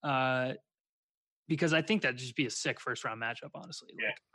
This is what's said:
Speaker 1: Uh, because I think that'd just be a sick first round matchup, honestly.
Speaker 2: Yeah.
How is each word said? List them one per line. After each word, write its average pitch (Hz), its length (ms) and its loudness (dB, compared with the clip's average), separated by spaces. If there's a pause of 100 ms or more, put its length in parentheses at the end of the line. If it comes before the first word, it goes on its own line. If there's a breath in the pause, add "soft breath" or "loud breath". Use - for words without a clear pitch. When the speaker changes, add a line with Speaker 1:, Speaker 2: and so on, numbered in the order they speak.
Speaker 1:
Uh, 131 500 2 (960)
because 160 260 4
I 160 80 8
think 202 220 2
that'd 127 140 2
just 127 180 -10
be 139 100 2
a 113 60 -2
sick - 280 -2
first 123 240 -4
round 113 160 -4
matchup, 117 360 -6
honestly. - 340 -12 (100)
Speaker 2:
Yeah. - 100 -2 (260)